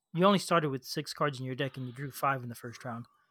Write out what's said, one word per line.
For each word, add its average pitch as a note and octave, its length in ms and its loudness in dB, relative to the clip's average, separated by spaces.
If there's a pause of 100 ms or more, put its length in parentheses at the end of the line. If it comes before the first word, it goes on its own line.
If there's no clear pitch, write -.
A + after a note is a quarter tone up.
(120)
You E3+ 140 4
only G3+ 140 8
started E3 300 4
with C3+ 140 -2
six - 300 -6
cards C#3+ 260 0
in C3 60 -6
your C3 100 -4
deck, C3+ 220 -4
and B2+ 80 -6
you B2 80 -8
drew C3+ 160 -8
five C3+ 320 0
in B2 80 -8
the A#2 60 -8
first - 280 -12
round. A#2+ 220 -8 (260)